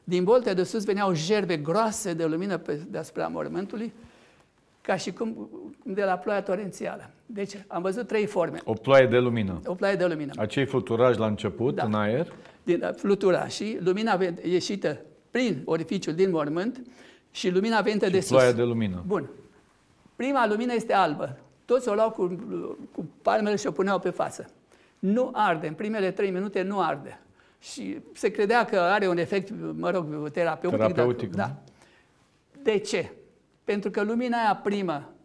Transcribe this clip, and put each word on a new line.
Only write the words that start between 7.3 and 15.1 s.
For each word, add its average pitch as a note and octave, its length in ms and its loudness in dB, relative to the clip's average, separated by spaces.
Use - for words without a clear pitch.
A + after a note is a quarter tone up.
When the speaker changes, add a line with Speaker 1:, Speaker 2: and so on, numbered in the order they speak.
Speaker 1:
am F3 160 -6
văzut F#3+ 240 -4
trei G#3+ 200 0
forme. E3 380 -2
Speaker 2:
O A2+ 80 -2
ploaie C3+ 340 8
de A#2+ 120 6
lumină. A2+ 460 2
Speaker 1:
O F3+ 100 -4
ploaie G3+ 200 0
de F3+ 120 2
lumină. D3+ 300 -4
Speaker 2:
Acei A2 300 0
fluturași A#2+ 520 4
la A2 80 2
început, A2 480 -2
Speaker 1:
Da. F#2 100 -2
Speaker 2:
în G#2+ 100 0
aer. A2 380 0
Speaker 1:
Din, E3+ 160 0
da, - 140 -2
fluturașii, G3 880 0
lumina G3 360 0
ven-, F3 280 -2
ieșită F3 540 -2